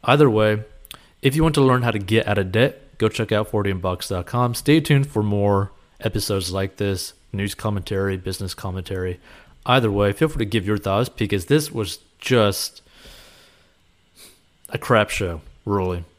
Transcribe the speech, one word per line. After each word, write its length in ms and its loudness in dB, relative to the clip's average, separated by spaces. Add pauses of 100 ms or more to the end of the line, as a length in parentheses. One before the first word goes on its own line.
Either 260 6
way, 340 2 (580)
if 140 2
you 80 4
want 120 4
to 60 4
learn 200 4
how 100 2
to 80 -2
get 280 2
out 100 0
of 140 -2
debt, 460 0
go 100 0
check 240 -2
out 160 0
forty 240 -2
in 80 -2
bucks 300 -4
dot 160 -4
com. 280 -2
Stay 260 2
tuned 280 2
for 160 0
more 480 2 (280)
episodes 520 -4
like 260 -4
this, 360 -4 (180)
news 240 -6
commentary, 640 -4
business 360 -8
commentary. 680 -8 (460)
Either 260 2
way, 200 2
feel 160 0
free 120 -4
to 100 -2
give 160 -2
your 120 0
thoughts 320 -2
because 360 -4
this 260 0
was 280 -8 (200)
just 640 0 (1900)
a 80 -10
crap 320 2
show, 320 -4 (240)
really. 380 -2 (160)